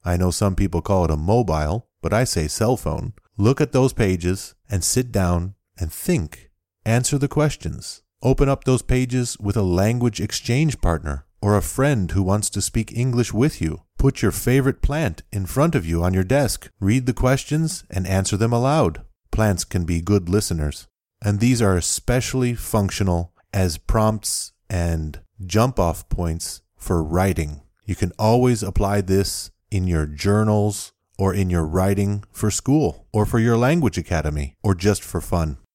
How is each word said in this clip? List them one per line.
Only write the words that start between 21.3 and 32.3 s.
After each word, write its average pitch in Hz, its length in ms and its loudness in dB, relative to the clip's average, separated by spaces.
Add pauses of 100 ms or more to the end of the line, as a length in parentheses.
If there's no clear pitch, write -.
these 120 240 4
are 98 120 4
especially 123 800 0
functional 92 800 -2 (180)
as 90 280 0
prompts - 720 -2 (160)
and 82 500 -2 (240)
jump-off 95 680 0
points 82 520 -4 (160)
for 85 260 0
writing. 80 600 0 (220)
You 101 100 -4
can 87 240 -2
always 120 420 2
apply 101 400 0
this 95 480 0 (220)
in 92 160 0
your 80 180 2
journals 104 880 0 (260)
or 95 140 2
in 92 160 0
your 85 160 2
writing 98 640 0